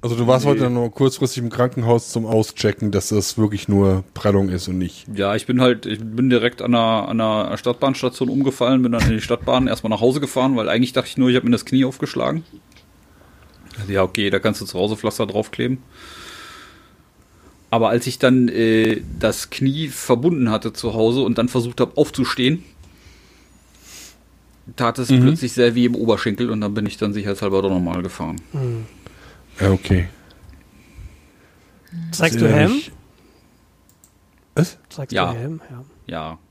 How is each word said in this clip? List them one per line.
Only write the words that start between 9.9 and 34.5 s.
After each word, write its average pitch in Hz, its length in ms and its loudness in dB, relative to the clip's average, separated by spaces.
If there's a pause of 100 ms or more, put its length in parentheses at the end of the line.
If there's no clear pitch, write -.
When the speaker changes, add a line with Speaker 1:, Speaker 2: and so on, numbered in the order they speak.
Speaker 2:
Hause 131 220 2
gefahren, 131 340 0
weil 110 140 -2
eigentlich 120 240 0
dachte - 160 -2
ich - 80 -10
nur, 127 120 4
ich 123 60 4
hab 127 80 2
mir 120 80 2
das 113 140 0
Knie 131 180 2
aufgeschlagen. 139 600 -4 (1400)
Ja, 95 140 2
okay, 98 260 0
da 98 100 2
kannst 107 220 -2
du 101 40 -10
zu 92 140 -8
Hause 104 160 0
Pflaster 107 320 -4
draufkleben. 117 520 -4 (1900)
Aber 113 200 2
als 120 180 0
ich 123 120 -8
dann, 127 280 4
äh, 113 540 2 (180)
das - 300 -2
Knie 139 400 -2
verbunden 131 600 0
hatte 107 220 -2
zu 110 220 -6
Hause 113 300 2
und 113 140 0
dann 120 120 2
versucht 120 320 -2
hab - 160 -2
aufzustehen, 147 680 0 (2250)
tat 117 200 -2
es 123 120 -4
Speaker 1:
Mhm. 131 140 8
Speaker 2:
plötzlich 131 280 2
sehr 120 240 4
wie 120 100 4
im 120 100 2
Oberschenkel 113 540 0
und 107 120 -4
dann 104 120 -4
bin 104 120 -4
ich 101 120 -8
dann 104 160 -2
sicherheitshalber 98 480 -2
doch 95 80 0
nochmal 90 320 -2
gefahren. 85 360 -8 (160)
Speaker 3:
Hm. 120 320 -6 (720)
Speaker 1:
Ja, 98 120 4
okay. 92 360 2 (2000)
Speaker 3:
Trägst 165 240 0
Speaker 1:
Ist 117 60 2
Speaker 3:
du 165 80 4
Speaker 1:
ja - 60 4
Speaker 3:
Helm? 160 200 4
Speaker 1:
nicht 302 160 -6 (1600)